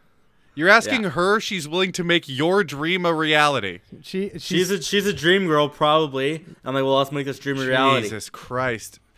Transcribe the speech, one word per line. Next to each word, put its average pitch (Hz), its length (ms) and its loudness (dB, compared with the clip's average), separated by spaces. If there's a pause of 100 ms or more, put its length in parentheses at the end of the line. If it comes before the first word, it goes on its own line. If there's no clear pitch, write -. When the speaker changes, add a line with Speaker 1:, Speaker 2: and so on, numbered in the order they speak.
(560)
Speaker 1:
You're 156 120 2
asking 214 360 4
Speaker 2:
Yeah. 190 60 -2
Speaker 1:
her, 185 300 0
she's 180 260 -6
willing 180 260 -2
to 180 120 -4
make 170 240 0
your 160 340 2
dream 160 420 -4
a 170 80 2
reality. 147 680 2 (220)
Speaker 3:
She, 190 320 -6
she's 175 100 -14
Speaker 2:
She's 180 260 0
a, 190 120 -4
she's 196 240 0
a 202 60 0
dream 175 360 2
girl, 147 200 2
probably. 151 760 0 (200)
I'm 131 100 -4
like, 135 100 0
"Well, 135 140 4
let's 135 120 0
make 143 160 -4
this 139 140 -6
dream 139 180 -4
a 135 80 -4
reality." 131 360 4
Speaker 1:
Jesus 104 280 -8
Christ. 123 680 -6 (180)